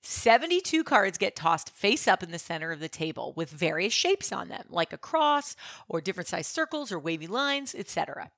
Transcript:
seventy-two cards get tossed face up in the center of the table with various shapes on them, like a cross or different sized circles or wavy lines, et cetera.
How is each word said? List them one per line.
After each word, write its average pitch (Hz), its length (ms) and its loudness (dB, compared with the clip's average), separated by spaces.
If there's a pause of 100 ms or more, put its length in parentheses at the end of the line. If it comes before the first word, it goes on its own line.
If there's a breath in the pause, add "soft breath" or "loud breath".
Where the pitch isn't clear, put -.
seventy-two 320 800 4
cards 196 360 2
get - 160 0
tossed 165 340 0
face - 380 2
up 190 160 6
in 170 80 -10
the 170 80 -8
center 165 320 -6
of 156 80 -6
the 156 100 -6
table - 460 -6
with 156 160 -4
various 160 420 0
shapes - 380 2
on - 180 -6
them, - 200 -10
like 170 240 0
a - 40 -12
cross 294 580 2 (320 loud breath)
or 165 140 -2
different 180 260 -4
sized 175 240 -4
circles 311 400 -2
or 185 80 -4
wavy 160 280 -4
lines, 277 500 -2
et 196 100 -6
cetera. - 500 -4